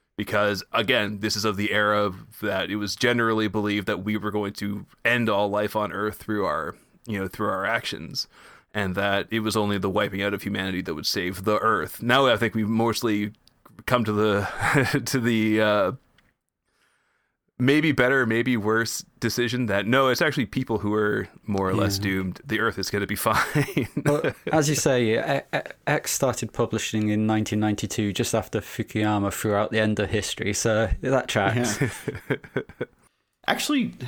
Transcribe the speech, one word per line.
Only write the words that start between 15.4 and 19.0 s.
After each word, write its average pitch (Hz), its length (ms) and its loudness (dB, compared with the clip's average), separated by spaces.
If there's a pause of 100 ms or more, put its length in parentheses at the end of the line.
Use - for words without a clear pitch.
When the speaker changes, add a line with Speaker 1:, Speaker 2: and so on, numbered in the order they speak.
Speaker 1:
uh, 104 320 4 (1700)
maybe 147 340 4
better, 127 320 4
maybe 117 320 2
worse 110 480 0 (140)